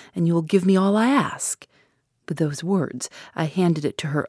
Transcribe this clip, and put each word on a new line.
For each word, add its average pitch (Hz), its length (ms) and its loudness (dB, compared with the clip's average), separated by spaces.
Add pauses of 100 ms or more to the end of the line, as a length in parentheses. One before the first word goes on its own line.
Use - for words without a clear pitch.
(160)
and 170 100 0
you 170 80 2
will 170 80 2
give 180 240 2
me 190 120 4
all 196 180 2
I 226 140 2
ask." - 580 -2 (640)
With 151 80 -4
those 151 260 -2
words, 170 460 -2 (260)
I 160 100 -2
handed 170 380 0
it - 160 -4
to 160 80 -6
her 147 220 -2